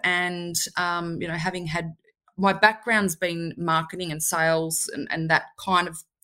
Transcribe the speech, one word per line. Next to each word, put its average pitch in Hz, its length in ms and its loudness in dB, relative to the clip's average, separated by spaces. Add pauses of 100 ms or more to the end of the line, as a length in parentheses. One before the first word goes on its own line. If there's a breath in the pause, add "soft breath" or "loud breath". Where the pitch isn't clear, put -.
and, 175 520 0 (200)
um, 175 460 -2
you 170 60 -4
know, 165 80 -6
having 175 320 -4
had, 160 260 -4 (420)
my 190 160 4
background's 208 640 4
been 170 420 -2
marketing 165 540 -2
and 156 120 -6
sales 160 680 0
and, - 200 -6
and 160 180 -2
that 160 140 4 (200)
kind 180 240 2
of 165 160 -12 (200)